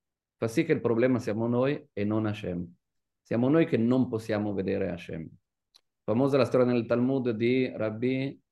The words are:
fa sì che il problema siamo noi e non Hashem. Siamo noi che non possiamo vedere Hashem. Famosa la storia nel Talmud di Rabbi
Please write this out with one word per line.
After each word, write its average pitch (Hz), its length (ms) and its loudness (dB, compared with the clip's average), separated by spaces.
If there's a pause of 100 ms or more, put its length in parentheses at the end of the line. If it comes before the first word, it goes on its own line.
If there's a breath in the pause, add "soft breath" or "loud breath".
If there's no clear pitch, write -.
(360)
fa 117 100 -4
sì 160 180 -2
che 160 80 -2
il 131 80 0
problema 117 380 2
siamo 113 300 -4
noi 127 440 0
e 104 120 -4
non 107 220 0
Hashem. 90 480 -6 (460)
Siamo 120 280 0
noi 165 180 4
che 151 100 0
non 120 320 2
possiamo 107 460 -2
vedere 95 360 -2
Hashem. 85 380 -10 (760)
Famosa 131 340 2
la 123 60 4
storia 127 220 4
nel 120 200 2
Talmud 123 440 0
di 123 440 0
Rabbi 127 640 -4 (100)